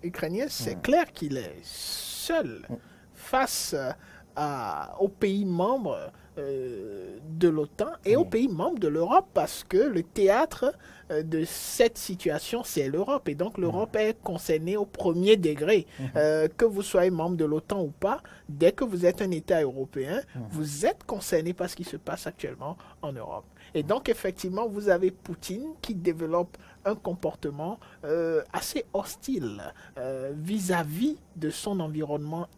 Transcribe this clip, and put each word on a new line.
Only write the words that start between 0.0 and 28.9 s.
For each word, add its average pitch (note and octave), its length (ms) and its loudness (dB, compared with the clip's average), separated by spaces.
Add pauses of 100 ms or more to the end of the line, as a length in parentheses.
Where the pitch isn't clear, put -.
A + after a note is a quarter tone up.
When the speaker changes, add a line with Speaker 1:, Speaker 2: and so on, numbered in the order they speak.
Speaker 1:
ukrainien, F3 460 -4
c'est - 280 -6
Speaker 2:
Hmm. F3+ 60 -10
Speaker 1:
clair D#4 300 4
qu'il C#3+ 260 -4
est F2+ 240 -8
seul - 1040 -4
Speaker 2:
Hmm. A3+ 60 -6 (400)
Speaker 1:
face... - 640 0
Euh, C3 120 -2 (440)
à, A#2 640 -4
aux G3 100 2
pays G3+ 360 0
membres, F3 680 0 (280)
euh, A2 800 -8 (100)
de E3 200 4
l'otan D#3 400 0 (180)
et G#3+ 100 6
aux E4+ 80 6
Speaker 2:
Hmm. F#3 60 -6
Speaker 1:
pays A#3+ 180 2
membres A3+ 300 0
de F3 100 2
l'Europe, F3 460 4
parce - 300 0
que - 120 0
le G#3 260 4
théâtre, A3+ 720 2 (360)
euh, D#3 120 0
de D#3+ 220 0
cette - 540 2
situation, F3+ 680 -4
c'est C#3 240 -2
l'Europe. G3+ 400 0
Et D3 60 -2
donc, F#3 240 -2
Speaker 2:
Hmm. - 20 -2
Speaker 1:
l'Europe F#3 360 0
est G#3+ 260 2
concernée E3+ 560 0
au G3+ 80 0
premier F#3+ 500 6
degré. E3 500 2 (140)
Speaker 2:
Hmm. C3+ 40 -4 (120)
Speaker 1:
Euh, D#3 400 4
que - 80 4
vous G3+ 160 4
soyez F#3+ 300 4
membre F3 260 0
de D#3+ 80 2
l'otan D#3 380 0
ou D3+ 80 -2
pas, A3 320 -2 (260)
dès D#3 240 6
que - 120 -4
vous F#3 200 -2
êtes F3 160 6
un G3 100 0
État E3 300 2
européen, C3+ 600 -2 (120)
Speaker 2:
Hmm. B2+ 60 -8 (100)
Speaker 1:
vous D3+ 360 -2
êtes - 180 0
concerné F3 480 0
par F3 160 -4
ce - 80 -10
qui F3+ 80 -8
se - 140 -10
passe - 280 -8
actuellement D#3 520 -8 (240)
en D3 100 -6
Europe. A2 320 -10 (300)
Et D#3 80 2
donc, G#3 260 0
effectivement, F#3+ 580 -2
vous G3+ 220 -2
avez F#3 220 6
Poutine G3 720 -8
qui A3+ 120 -6
développe E3+ 600 -2 (300)
un G#3 80 0
comportement, E3+ 840 -6 (260)
euh, E3 380 0 (120)
assez - 400 -4